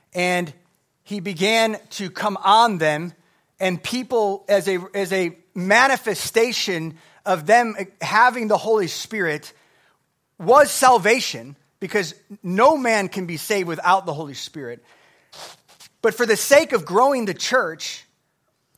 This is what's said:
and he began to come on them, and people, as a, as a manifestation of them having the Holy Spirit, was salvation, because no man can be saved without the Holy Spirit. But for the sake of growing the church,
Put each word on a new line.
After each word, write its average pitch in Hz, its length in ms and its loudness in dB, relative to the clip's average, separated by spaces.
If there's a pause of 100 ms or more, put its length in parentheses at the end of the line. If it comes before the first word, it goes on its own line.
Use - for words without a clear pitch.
(160)
and 180 360 -2 (520)
he 202 160 -10
began 208 600 0 (120)
to 196 180 -10
come 208 280 -4
on 214 420 4
them, 156 340 -2 (460)
and 185 240 -4
people, 226 680 -4
as 196 180 2
a, 185 120 0 (160)
as 190 180 -4
a 175 240 -2 (160)
manifestation 208 1400 0 (300)
of 175 180 -2
them 226 300 2 (260)
having 226 460 2
the 208 100 2
Holy 214 300 0
Spirit, 160 680 -6 (840)
was 240 320 6
salvation, 208 840 2 (240)
because 185 360 -4 (260)
no 226 360 2
man 220 320 0
can 190 160 -8
be 170 120 -8
saved 196 300 -4
without 180 380 2
the 160 80 -6
Holy 143 200 -10
Spirit. 123 500 -14 (1160)
But 220 140 2
for 240 100 -2
the 220 120 2
sake 294 340 4
of 190 140 -2
growing 240 400 2
the 190 80 -4
church, 160 720 -4 (720)